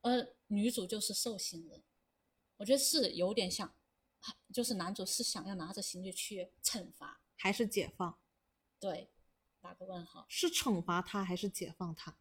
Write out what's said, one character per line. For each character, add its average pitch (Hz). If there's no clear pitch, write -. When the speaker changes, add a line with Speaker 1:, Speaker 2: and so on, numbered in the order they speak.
Speaker 1:
而 240
女 208
主 208
就 214
是 202
受 220
刑 170
人。 -
我 208
觉 220
得 277
是 277
有 180
点 185
像， -
就 240
是 240
男 185
主 190
是 -
想 165
要 196
拿 175
着 202
刑 185
具 185
去 180
惩 185
罚。 -
Speaker 2:
还 196
是 220
解 -
放？ 175
Speaker 1:
对， -
打 180
个 185
问 180
号。 -
Speaker 2:
是 -
惩 226
罚 175
他 196
还 180
是 196
解 170
放 170
他？ -